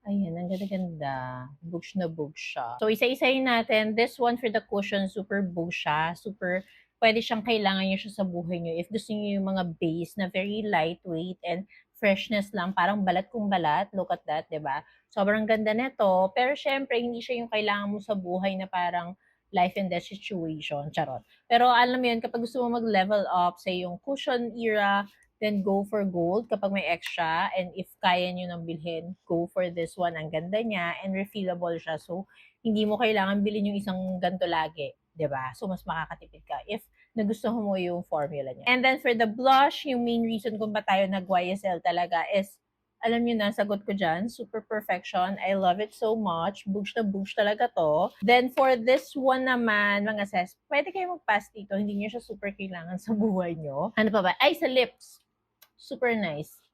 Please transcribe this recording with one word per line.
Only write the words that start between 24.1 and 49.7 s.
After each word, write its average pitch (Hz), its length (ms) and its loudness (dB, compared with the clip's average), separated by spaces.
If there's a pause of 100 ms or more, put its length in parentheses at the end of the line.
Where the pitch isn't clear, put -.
era, 208 480 2 (380)
then 208 240 0
go 196 240 4
for 208 160 0
gold 180 480 0
kapag 202 160 -2
may 196 160 0
extra. 170 720 -2
And 180 160 -4
if 185 240 -10
kaya 180 320 2
nyo 180 160 -6
nang 175 160 -8
bilhin, 165 640 -8
go 175 240 -2
for 180 240 -2
this 165 240 -6
one. 175 160 -2
Ang 156 160 -8
ganda 170 320 -2
niya 185 400 -2
and 190 160 -4
refillable 185 640 -4
siya. 160 160 -6
So, 180 320 -10 (320)
hindi 214 240 2
mo 208 160 0
kailangan 202 400 2
bilhin 208 320 0
yung 202 80 -2
isang 185 400 -4
ganito 180 240 0
lagi. 160 480 -2 (240)
'Di 156 80 -2
ba? 131 320 -4
So, 226 80 -8
mas 185 160 -6
makakatipid 160 640 -8
ka 143 240 -8
if 208 160 -8 (320)
nagustuhan 220 400 0
mo 202 160 -2
yung 175 320 -2
formula 143 480 -4
niya. - 160 -4
And 254 160 4
then, 262 160 4
for 240 160 2
the 226 80 4
blush, 262 640 4
yung 240 160 0
main 233 240 2
reason 214 320 -4
kung 214 160 -2
ba't 208 80 -2
tayo 196 240 4
nag-Y 185 480 0
S 202 80 -10
L 175 160 0
talaga 175 480 0
is, 196 320 -2 (400)
alam 233 240 2
nyo 233 80 2
na, 208 160 2
sagot 202 320 0
ko 202 160 -4
dyan, 185 320 0
super 226 320 -8
perfection. 190 800 -2
I 196 160 2
love 185 240 4
it 214 80 -4
so 220 240 0
much. 196 560 -2
Bugs 196 240 -4
na 233 80 -2
bugs 196 320 -2
talaga 214 400 2
to. 165 480 2
Then, 247 320 6
for 262 240 6
this 254 400 2
one 262 320 2
naman, 208 560 2